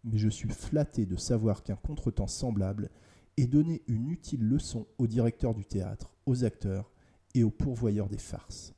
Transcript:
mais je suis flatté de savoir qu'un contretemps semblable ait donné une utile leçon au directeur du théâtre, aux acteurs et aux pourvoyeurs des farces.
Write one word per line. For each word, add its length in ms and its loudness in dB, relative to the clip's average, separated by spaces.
mais 140 0
je 120 4
suis 200 -4
flatté 560 0
de 100 -4
savoir 480 0
qu'un 120 -6
contretemps 520 -2
semblable 640 -2
ait 80 4
donné 420 4
une 220 0
utile 340 -4
leçon 440 0
au 80 2
directeur 480 2
du 120 -6
théâtre, 460 -6
aux 180 2
acteurs 480 -2
et 80 6
aux 80 4
pourvoyeurs 580 0
des 80 -6
farces. 600 -12